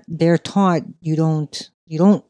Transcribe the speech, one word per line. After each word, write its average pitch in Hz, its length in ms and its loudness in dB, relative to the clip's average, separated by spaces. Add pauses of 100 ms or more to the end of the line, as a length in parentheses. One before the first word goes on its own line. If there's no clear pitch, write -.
they're 165 300 0
taught 180 440 0 (200)
you 156 140 -4
don't, 156 540 -2 (160)
you 160 140 -10
don't 190 300 4